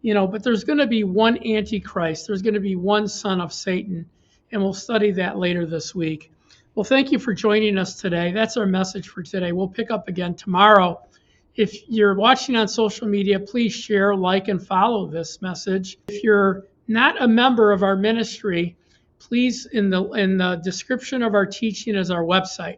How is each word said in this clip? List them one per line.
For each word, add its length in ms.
You 100
know, 140
but 160
there's 200
gonna 240
be 160
one 400
Antichrist. 840
There's 160
gonna 160
be 160
one 320
son 340
of 100
Satan, 560
and 100
we'll 120
study 400
that 260
later 260
this 300
week. 360
Well, 80
thank 280
you 60
for 160
joining 460
us 200
today. 320
That's 260
our 100
message 420
for 140
today. 280
We'll 160
pick 220
up 180
again 280
tomorrow. 680
If 340
you're 240
watching 420
on 120
social 400
media, 320
please 340
share, 420
like, 320
and 180
follow 420
this 340
message. 560
If 140
you're 440
not 320
a 80
member 440
of 100
our 160
ministry, 800
please, 480
in 240
the, 220
in 260
the 260
description 600
of 100
our 140
teaching 480
is 160
our 120
website. 540